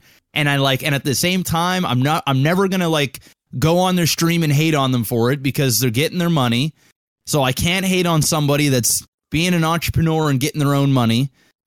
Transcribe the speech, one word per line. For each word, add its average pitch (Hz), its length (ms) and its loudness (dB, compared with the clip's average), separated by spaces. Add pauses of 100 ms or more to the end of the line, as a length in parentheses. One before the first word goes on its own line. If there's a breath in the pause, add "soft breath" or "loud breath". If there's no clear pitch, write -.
(340 soft breath)
and 147 140 0
I, 143 80 0
like, 135 260 0
and 143 120 -2
at 135 100 -4
the 139 100 0
same 180 300 0
time, 180 420 -2
I'm 123 160 0
not, 156 240 0
I'm 135 160 2
never 180 260 2
gonna, 185 200 0
like, 151 320 -2 (380 loud breath)
go 160 200 2
on 185 180 2
their 170 100 2
stream 170 360 0
and 151 100 0
hate 156 220 2
on 135 180 0
them 120 120 0
for 120 280 0
it 139 100 -4
because 135 380 -2
they're 123 100 0
getting 143 280 -2
their 175 120 0
money. 131 420 0 (540 soft breath)
So 147 160 0
I 127 100 0
can't 180 340 -2
hate 185 200 0
on 160 160 2
somebody 143 460 0
that's 123 380 -2 (240)
being 175 240 0
an 165 100 0
entrepreneur 160 680 0
and 131 100 0
getting 151 180 -4
their 143 160 0
own 139 180 2
money. 123 380 0 (360 soft breath)